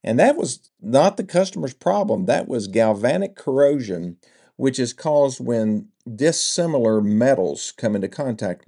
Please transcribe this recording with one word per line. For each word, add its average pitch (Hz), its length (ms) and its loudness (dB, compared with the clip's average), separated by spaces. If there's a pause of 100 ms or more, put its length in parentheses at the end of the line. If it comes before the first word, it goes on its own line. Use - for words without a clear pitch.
And 113 160 -2
that 254 200 4
was - 340 -8 (100)
not 139 360 2
the 202 80 -4
customer's 175 480 -2
problem. 180 520 -2
That 135 220 0
was 110 200 -4
galvanic 113 680 0
corrosion, 127 840 0 (380)
which 131 240 0
is 123 140 -2
caused 143 520 0
when 110 440 0 (260)
dissimilar 135 840 0
metals 104 720 0
come 107 200 -2
into 98 120 -2
contact 107 600 -6